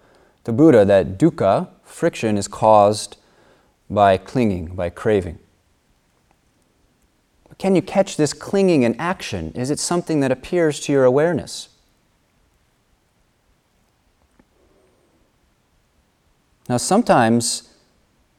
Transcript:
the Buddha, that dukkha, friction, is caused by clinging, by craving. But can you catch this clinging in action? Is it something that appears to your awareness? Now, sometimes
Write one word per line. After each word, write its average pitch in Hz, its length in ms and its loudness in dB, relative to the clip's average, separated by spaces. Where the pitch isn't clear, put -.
the - 80 -8
Buddha, 120 340 6
that 95 320 2
dukkha, 147 520 0
friction, 117 540 -4
is 98 100 -6
caused 107 680 2
by 101 280 4
clinging, 90 580 -4
by 90 140 -6
craving. 92 500 -4
But - 100 -20
can 190 180 -2
you 165 60 2
catch - 360 -4
this 147 160 -2
clinging 180 500 0
in 117 160 0
action? 120 540 -8
Is 127 160 -8
it 143 100 -6
something 165 400 -4
that 135 120 -2
appears 156 500 -2
to - 100 -6
your 135 140 2
awareness? 143 640 -2
Now, 123 100 -2
sometimes 120 920 0